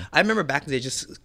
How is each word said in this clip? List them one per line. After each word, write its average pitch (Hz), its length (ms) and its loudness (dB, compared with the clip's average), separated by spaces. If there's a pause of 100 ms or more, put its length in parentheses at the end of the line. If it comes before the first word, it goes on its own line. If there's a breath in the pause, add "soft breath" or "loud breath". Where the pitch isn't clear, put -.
(120)
I 151 80 6
remember 214 240 4
back 139 180 -2
in 151 80 -8
the 131 60 2
day 127 40 0
just - 440 -8